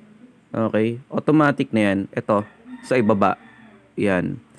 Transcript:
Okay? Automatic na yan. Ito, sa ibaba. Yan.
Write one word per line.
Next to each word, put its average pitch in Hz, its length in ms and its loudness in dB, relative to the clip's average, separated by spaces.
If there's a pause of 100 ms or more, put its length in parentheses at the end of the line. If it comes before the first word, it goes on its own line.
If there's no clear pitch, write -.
(500)
Okay? 110 480 -2 (140)
Automatic 147 580 2
na 107 220 2
yan. 95 60 0 (120)
Ito, 107 320 -2 (400)
sa - 160 0
ibaba. 101 400 2 (560)
Yan. 95 480 -2 (160)